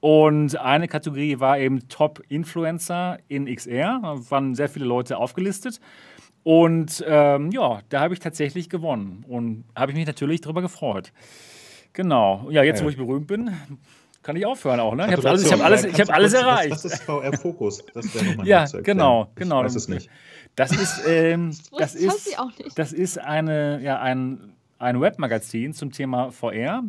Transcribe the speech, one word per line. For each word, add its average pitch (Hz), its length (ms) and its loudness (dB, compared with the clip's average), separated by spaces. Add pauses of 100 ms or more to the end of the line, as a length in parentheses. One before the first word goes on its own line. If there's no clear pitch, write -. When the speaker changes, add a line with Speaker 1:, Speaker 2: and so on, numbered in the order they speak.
Speaker 1:
Und 151 560 6
eine 147 300 2
Kategorie 143 540 -4
war 135 180 4
eben 131 300 -2
Top 151 400 -2
Influencer 170 1000 -6
in 139 220 -6
X - 180 -8
R. 151 360 -2
Da 147 280 -8
waren 135 240 0
sehr 143 140 -2
viele 143 160 -8
Leute 123 320 -2
aufgelistet. 185 640 -6 (640)
Und, 165 600 4
ähm, 147 440 4
ja, 147 380 -2
da 139 120 -2
habe 170 140 0
ich 175 60 -12
tatsächlich 156 500 -6
gewonnen 117 580 -6
und 117 360 -6 (100)
habe 135 180 -2
ich 147 60 -4
mich 160 80 -2
natürlich 151 340 -4
drüber 160 220 -6
gefreut. 117 500 -6 (800)
Genau. 120 560 2
Ja, 151 120 6
jetzt, 151 180 4
Speaker 2:
Ja. 151 60 0
Speaker 1:
wo 151 40 0
ich 139 60 -8
berühmt 131 300 -4
bin, 220 240 -6 (720)
kann 147 140 -8
ich 196 100 -4
aufhören 147 320 -2
auch, 113 160 0
ne? 165 140 -2
Ich - 80 2
hab 135 80 -2
alles, 175 200 4
ich 156 80 6
hab - 60 6
Speaker 2:
Gratulation. - 40 2
Speaker 1:
alles, 202 220 6
ich 170 160 0
hab 202 140 4
alles 196 180 6
Speaker 2:
Kannst 254 120 6
du, 254 60 4
was, 247 80 6
Speaker 1:
erreicht. 160 120 0
Speaker 2:
was 156 140 -6
ist 156 180 -8
V 147 180 -4
R 135 120 -4
Focus? 135 600 -6
Das 151 220 -10
wäre - 120 -2
noch 175 100 -2
mal 190 100 -4
Speaker 1:
Ja, 190 140 8
Speaker 2:
nett 147 80 0
zu - 100 -10
erklären. 196 200 0
Speaker 1:
genau, 127 320 4
Speaker 2:
Ich - 40 -20
Speaker 1:
genau. 156 300 -2
Speaker 2:
weiß 110 100 -2
es 113 140 -8
nicht. 90 200 -8 (460)
Speaker 1:
Das 131 160 2
ist, - 360 -2
ähm, 165 440 2
Speaker 3:
<laughs> 160 280 -14
Das - 160 -2
Speaker 1:
das 349 120 0
Speaker 3:
weiß 392 80 2
Speaker 1:
ist, 415 140 -8
Speaker 3:
ich - 100 -8
auch 254 180 -8
nicht. - 220 -14
Speaker 1:
das 156 140 -4
ist 180 260 -4
eine, 151 640 -2
ja, 139 180 -4
ein, 127 520 -4 (260)
ein 123 220 -2
Webmagazin 135 720 -2
zum 143 200 -10
Thema 131 380 -4
V 120 200 -8
R. 131 380 -6